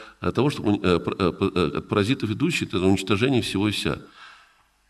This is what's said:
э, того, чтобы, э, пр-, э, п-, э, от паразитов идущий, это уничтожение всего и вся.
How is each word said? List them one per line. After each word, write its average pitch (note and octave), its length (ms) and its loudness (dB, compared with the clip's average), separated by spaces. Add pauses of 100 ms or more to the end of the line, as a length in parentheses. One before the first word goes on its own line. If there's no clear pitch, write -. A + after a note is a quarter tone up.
(200)
э, F2+ 100 -2
того, A#2+ 180 2
чтобы, G#2 320 0
э, F2+ 200 2
пр-, - 180 -4
э, F2 140 2
п-, G2 220 0
э, E2+ 240 0
от - 100 -10
паразитов G#2+ 420 0
идущий, C3 360 -2
это - 120 -4
уничтожение G2+ 640 2
всего G2+ 260 0
и G#2 40 -2
вся. - 260 -4 (920)